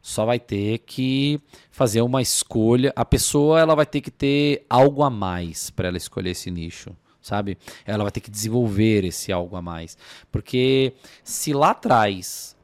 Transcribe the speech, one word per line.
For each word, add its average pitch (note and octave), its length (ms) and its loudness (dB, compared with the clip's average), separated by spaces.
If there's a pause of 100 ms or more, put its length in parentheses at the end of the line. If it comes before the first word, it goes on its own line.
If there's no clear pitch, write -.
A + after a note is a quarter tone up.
Só - 240 -4
vai A#2+ 140 0
ter G#2+ 400 -4
que C3+ 600 -2 (320)
fazer A2+ 300 0
uma B2+ 200 0
escolha. B2 760 2
A A#2 100 0
pessoa, D3 540 2
ela D#3+ 160 4
vai D3+ 100 4
ter C#3+ 160 -4
que - 100 -12
ter C#3+ 580 0
algo C3+ 340 6
a C#3+ 60 2
mais F2+ 600 -6
pra F#2 180 -4
ela F2+ 80 -2
escolher F2+ 360 -6
esse F2+ 200 -8
nicho, E2+ 400 -10 (300)
sabe? G2+ 360 -6 (280)
Ela G#2 180 -4
vai G2+ 80 -2
ter - 80 -8
que - 120 -14
desenvolver G#2+ 760 2
esse - 260 -8
algo F2+ 240 -4
a F2+ 60 -8
mais. E2+ 360 -12 (340)
Porque C3 600 0 (300)
se - 300 -6
lá C#3+ 160 4
atrás G#2+ 960 -2